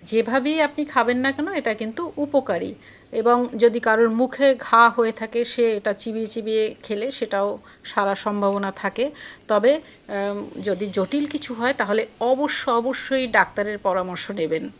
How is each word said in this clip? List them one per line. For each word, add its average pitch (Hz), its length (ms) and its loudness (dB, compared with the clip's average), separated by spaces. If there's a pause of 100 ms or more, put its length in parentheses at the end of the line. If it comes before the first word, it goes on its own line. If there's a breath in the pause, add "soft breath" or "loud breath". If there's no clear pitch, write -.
যেভাবেই 254 580 0
আপনি 294 240 0
খাবেন 247 320 2
না 262 140 0
কেন, 285 160 -4
এটা 320 260 -2
কিন্তু 226 440 -6
উপকারী। 262 580 0 (360 loud breath)
এবং 240 360 2 (100)
যদি 233 220 4
কারোর 226 300 4
মুখে 254 500 2
ঘা 233 300 6
হয়ে 226 220 0
থাকে, 226 340 -4
সে 233 300 0
এটা 208 180 -2
চিবিয়ে 220 320 -6
চিবিয়ে 214 580 -2
খেলে 220 280 -4
সেটাও 208 460 -2 (260 loud breath)
সারার 202 320 0
সম্ভাবনা 202 560 0
থাকে। 220 400 -4 (360 loud breath)
তবে, 220 280 4
আম, 202 880 -8
যদি 196 300 -4
জটিল 262 320 0
কিছু 285 280 -8
হয়, 240 200 0
তাহলে 208 340 0 (120)
অবশ্য, 262 520 0
অবশ্যই 254 560 0
ডাক্তারের 208 500 0
পরামর্শ 185 540 -2
নেবেন। 160 380 -2 (100)